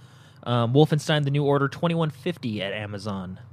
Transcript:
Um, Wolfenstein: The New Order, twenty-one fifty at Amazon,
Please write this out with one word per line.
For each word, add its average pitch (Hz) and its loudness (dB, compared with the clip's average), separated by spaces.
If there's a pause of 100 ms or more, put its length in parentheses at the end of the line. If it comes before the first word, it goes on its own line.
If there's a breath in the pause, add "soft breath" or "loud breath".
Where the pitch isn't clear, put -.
(440 loud breath)
Um, 120 2
Wolfenstein: 151 4
The 139 0
New 147 2
Order, 139 4
twenty-one 165 -2
fifty 113 -6
at 98 -4
Amazon, 98 -8 (120)